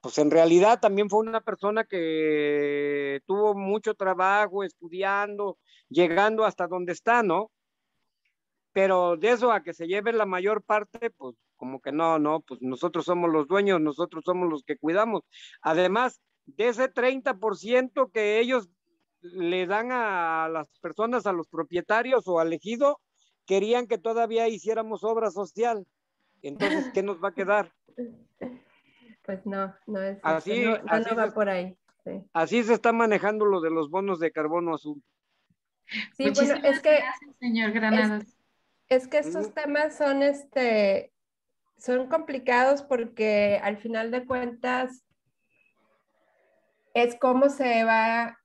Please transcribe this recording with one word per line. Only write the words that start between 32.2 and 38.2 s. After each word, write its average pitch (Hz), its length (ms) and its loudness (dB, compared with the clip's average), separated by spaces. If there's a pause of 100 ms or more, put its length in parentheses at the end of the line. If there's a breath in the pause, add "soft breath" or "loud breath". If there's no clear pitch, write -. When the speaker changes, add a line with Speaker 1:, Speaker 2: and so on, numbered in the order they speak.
Speaker 1:
así 170 320 0
se 220 100 2
está 226 180 2
manejando 214 520 2
lo 190 160 2
de 160 100 -2
los 160 180 -2
bonos 190 300 -4
de 160 140 -2
carbono 165 420 -2
azul. 147 260 -10 (840)
Speaker 2:
Sí, - 380 -10
bueno, 277 60 4
Speaker 3:
Muchísimas 285 340 2
Speaker 2:
es 277 160 4
que 302 160 6
Speaker 3:
gracias, - 420 -4
señor 226 320 0
Granados. 214 540 2